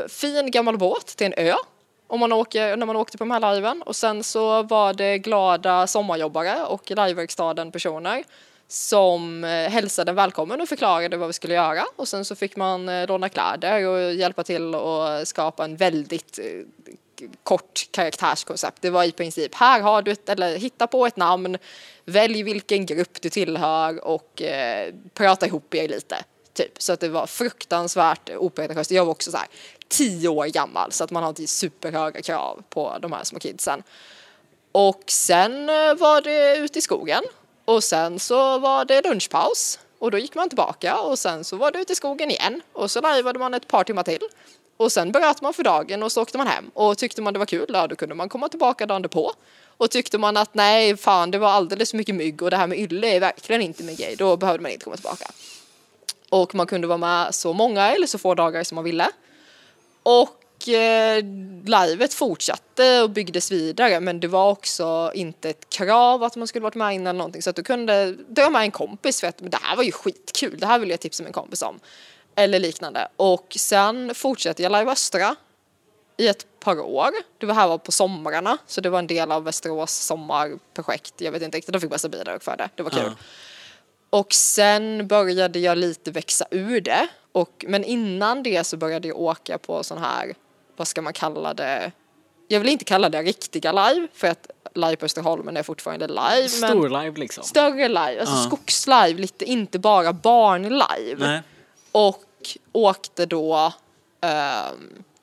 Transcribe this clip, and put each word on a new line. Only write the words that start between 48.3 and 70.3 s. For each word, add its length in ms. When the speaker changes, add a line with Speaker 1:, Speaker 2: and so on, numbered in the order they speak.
Speaker 1:
tillbaka 360
dagen 160
därpå. 320
Och 140
tyckte 260
man 200
att 180
nej, 420
fan, 340
det 60
var 120
alldeles 420
för 60
mycket 180
mygg 260
och 100
det 60
här 100
med 120
ylle 360
är 40
verkligen 420
inte 220
min 120
grej, 220
då 200
behövde 240
man 100
inte 120
komma 120
tillbaka. 300
Och 260
man 120
kunde 200
vara 100
med 380
så 180
många 380
eller 160
så 100
få 180
dagar 280
som 120
man 80
ville. 240
Och, 640
eh, 540
livet 480
fortsatte 880
och 80
byggdes 420
vidare, 480
men 200
det 80
var 240
också 640
inte 340
ett 200
krav 540
att 120
man 120
skulle 160
varit 120
med 200
innan 120
eller 100
någonting, 240
så 80
att 60
du 80
kunde 480
dra 380
med 120
en 100
kompis, 480
för 80
att, 140
men 80
det 120
här 140
var 80
ju 80
skitkul, 680